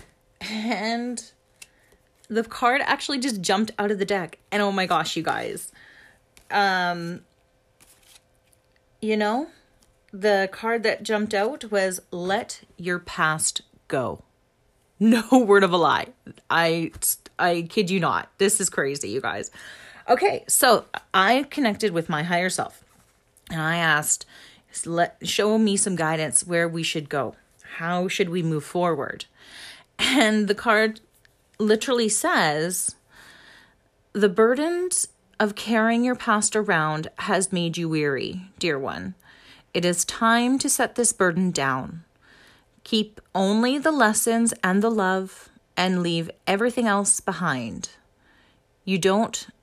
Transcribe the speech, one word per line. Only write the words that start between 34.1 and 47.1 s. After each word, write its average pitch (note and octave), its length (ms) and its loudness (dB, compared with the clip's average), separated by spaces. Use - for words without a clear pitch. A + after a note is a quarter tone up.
"The G#3 160 4
burden D4 640 2
of G#3 160 0
carrying A#3 480 2
your B3 100 0
past G#3+ 400 0
around D#3+ 540 0
has F#3+ 340 0
made F3 240 -2
you E3+ 120 -4
weary, D3+ 540 -2
dear D#3 200 -2
one. C3+ 360 -8
It F3 100 0
is F3+ 200 0
time A#3+ 540 2
to C#4 100 -2
set - 260 0
this A#3+ 180 0
burden F3+ 380 2
down. C#3 540 -4
Keep G#3+ 360 -2
only A3 440 2
the D#4 140 0
lessons A#3 600 2
and F#3+ 200 2
the A3+ 80 2
love F#3+ 580 -2
and F3+ 260 2
leave E3 280 -2
everything A#3 400 0
else G3+ 340 0